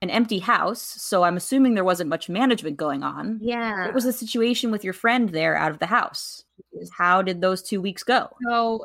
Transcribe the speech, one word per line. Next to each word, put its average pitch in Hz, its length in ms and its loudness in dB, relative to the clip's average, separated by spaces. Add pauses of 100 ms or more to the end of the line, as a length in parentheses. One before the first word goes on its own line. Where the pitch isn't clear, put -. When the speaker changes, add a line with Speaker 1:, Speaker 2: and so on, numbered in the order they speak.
Speaker 1:
An 185 60 -4
empty 226 300 2
house, 190 420 0
so - 420 -2
I'm 175 140 4
assuming 254 380 4
there 190 80 2
wasn't 180 260 2
much 165 180 -4
management 185 480 0
going 139 280 -4
on. 151 360 -6
Speaker 2:
Yeah. 226 460 -4
Speaker 1:
What 180 80 -4
was 254 100 0
the 247 80 0
situation 233 600 0
with 208 120 -4
your 185 120 -4
friend 233 340 2
there 160 260 0
out 156 140 0
of 156 80 -6
the 165 80 -4
house? - 580 -4 (300)
Speaker 2:
Yes. 175 240 -12
Speaker 1:
How 180 240 4
did 185 180 -2
those 185 220 2
two 202 200 -4
weeks 185 220 -6
go? 247 260 2 (200)
Speaker 2:
So, 226 360 0